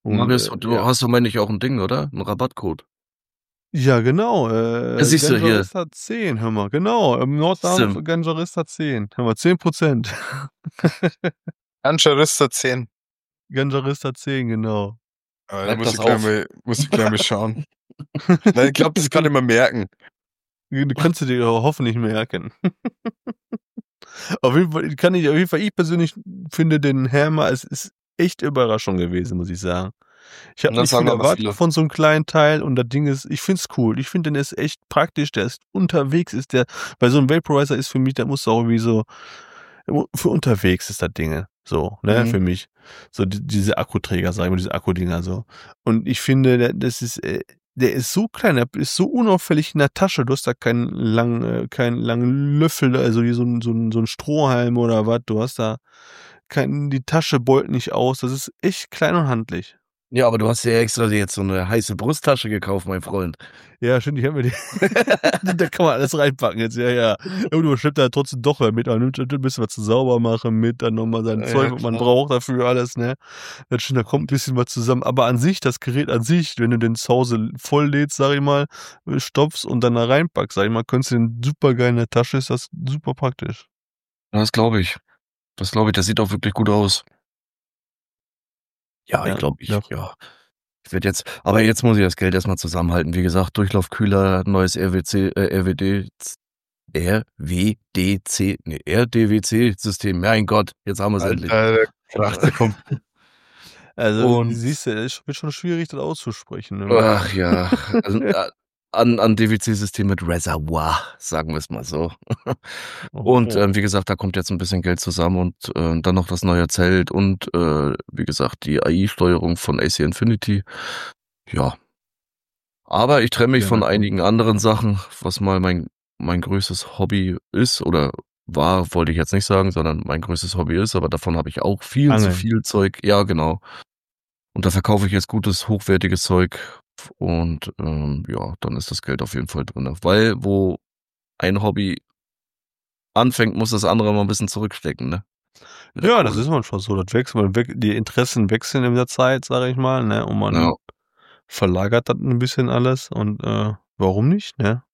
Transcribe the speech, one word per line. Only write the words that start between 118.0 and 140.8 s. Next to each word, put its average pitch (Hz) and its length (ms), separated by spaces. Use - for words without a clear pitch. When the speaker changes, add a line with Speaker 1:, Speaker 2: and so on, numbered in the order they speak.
Speaker 2:
wie 50 140
gesagt, 69 400
die 73 160
A-I-Steuerung 85 760
von - 240
A - 80
C - 140
Infinity. 104 600
Ja. - 240
Aber 123 360
ich 113 80
trenne 120 220
mich 127 120
Speaker 1:
Ja, 98 60
Speaker 2:
von 110 120
Speaker 1:
na 73 60
klar. 90 60
Speaker 2:
einigen 101 280
anderen 110 360
Sachen, 107 420
was 90 220
mal 95 180
mein, 90 280
mein 87 240
größtes 95 560
Hobby 92 400
ist - 300
oder 78 300
war, 87 480
wollte 82 180
ich 80 60
jetzt 80 160
nicht 98 120
sagen, 95 260
sondern 78 340
mein 80 160
größtes 87 340
Hobby 82 260
ist, 107 140
aber 82 140
davon 82 280
habe 76 120
ich - 120
auch 98 220
viel 143 260
zu 123 60
Speaker 1:
Angeln. 104 180
Speaker 2:
viel 107 300
Zeug. 98 400
Ja, 101 200
genau. 80 360
Und - 120
da 92 60
verkaufe 98 340
ich 95 80
jetzt 98 160
gutes, 104 400
hochwertiges 95 540
Zeug 90 360
und, 85 640
ähm, 73 480
ja, 52 320
dann - 160
ist - 160
das - 100
Geld 67 200
auf 62 120
jeden 64 140
Fall 71 180
drin. 67 360
Weil 107 320
wo 98 340